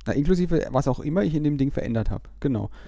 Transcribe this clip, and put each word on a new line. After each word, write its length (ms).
Na, 60
inklusive 580
was 200
auch 100
immer 240
ich 100
in 120
dem 120
Ding 140
verändert 380
hab. 180
Genau. 280